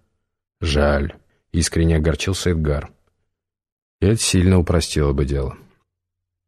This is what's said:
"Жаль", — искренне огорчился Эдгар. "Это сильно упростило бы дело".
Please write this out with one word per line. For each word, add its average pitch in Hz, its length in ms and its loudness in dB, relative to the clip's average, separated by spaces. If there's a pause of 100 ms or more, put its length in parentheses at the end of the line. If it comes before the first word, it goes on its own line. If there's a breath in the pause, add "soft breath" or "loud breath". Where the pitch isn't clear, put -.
(600)
"Жаль", — 71 540 0 (380)
искренне 82 440 2
огорчился 82 540 -2
Эдгар. 73 400 -2 (1080)
"Это 104 160 2
сильно 92 420 2
упростило 80 540 0
бы 71 120 0
дело". 67 320 -4 (920)